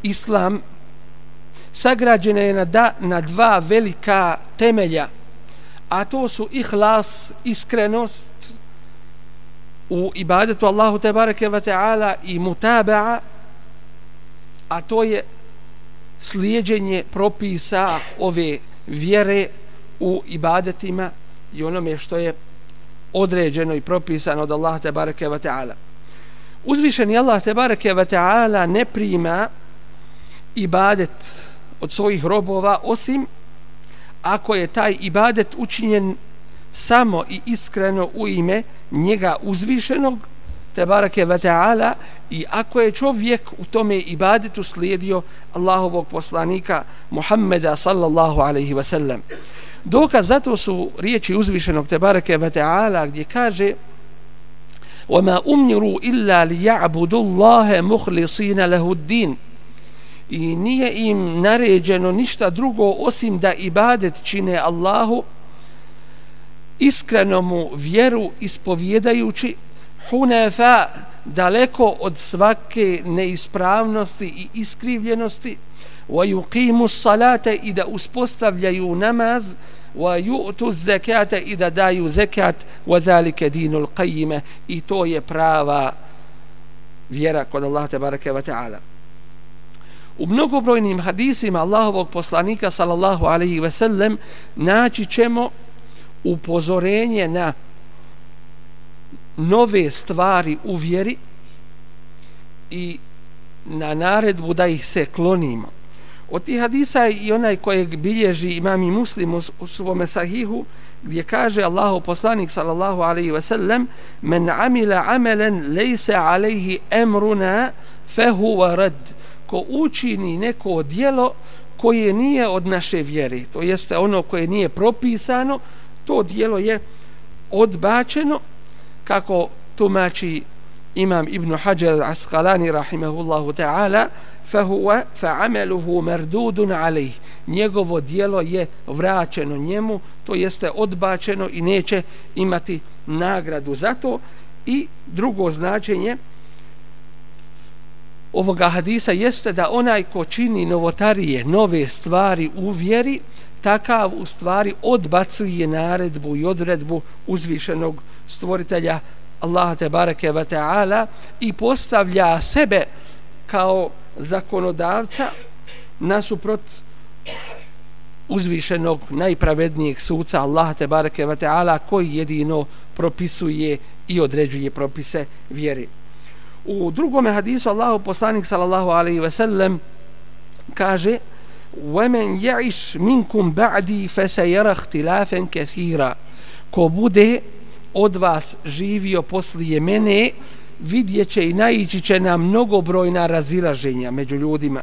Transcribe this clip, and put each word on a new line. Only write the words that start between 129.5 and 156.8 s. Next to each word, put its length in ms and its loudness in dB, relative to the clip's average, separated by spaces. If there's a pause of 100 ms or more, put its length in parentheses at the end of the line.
tumači 680 0 (520)
imam 320 2
Ibn 280 -2
Hajar 380 2
al-Asqalani, 800 2
rahimahullahu 800 -2
ta'ala, 540 2 (440)
فَهُوَ 520 2 (180)
فَعَمَلُهُ 800 0
مَرْدُودٌ 580 -2
عَلَيْهِ. 520 0 (360)
Njegovo 540 0
djelo 400 0
je 240 0 (220)
vraćeno 720 0
njemu, 420 -2 (240)
to 120 -4
jeste 400 -2
odbačeno 760 -2
i 100 -6
neće 400 0 (340)
imati 440 -2 (260)
nagradu 680 -2
za 180 -2
to. 260 -4 (460)
I 220 0 (200)
drugo 440 0
značenje 640 -2 (2250)
ovoga 360 4
hadisa 420 0
jeste 420 0
da 180 2
onaj 320 2
ko 220 -4
čini 400 0
novotarije, 800 2
nove 420 4
stvari 680 0
u 160 -4
vjeri, 480 0 (420)
takav 540 2
u 100 -6
stvari 560 -2
odbacuje 880 2
naredbu 680 -2
i 100 -2
odredbu 560 0 (260)